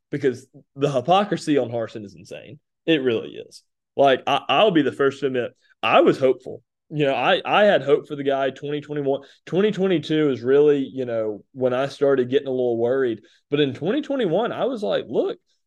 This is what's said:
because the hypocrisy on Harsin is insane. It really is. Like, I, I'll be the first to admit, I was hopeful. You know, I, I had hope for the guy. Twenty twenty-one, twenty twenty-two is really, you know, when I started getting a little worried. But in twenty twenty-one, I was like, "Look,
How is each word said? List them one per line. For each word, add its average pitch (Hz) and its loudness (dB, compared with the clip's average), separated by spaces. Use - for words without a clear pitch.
because 131 -4
the 139 -2
hypocrisy 156 0
on 117 -2
Harsin 113 -8
is 92 -20
insane. - -18
It 156 2
really 110 -2
is. - -18
Like, 135 4
I, 143 0
I'll 170 4
be 156 4
the 127 -2
first 139 0
to 143 -2
admit, 123 -4
I 123 4
was 220 4
hopeful. 131 0
You 147 0
know, 135 0
I, 151 0
I 180 4
had 165 4
hope 143 0
for 151 -10
the 139 -6
guy. 135 0
Twenty 147 -8
twenty-one, 147 -4
twenty 202 0
twenty-two 156 0
is 117 -4
really, 143 4
you 131 -6
know, 110 -6
when 127 -2
I 131 -2
started 131 0
getting 135 0
a - -4
little 123 -2
worried. 120 -2
But 147 -2
in 135 0
twenty 220 -4
twenty-one, 220 -2
I 135 -4
was 240 -6
like, 180 -4
"Look, 277 -4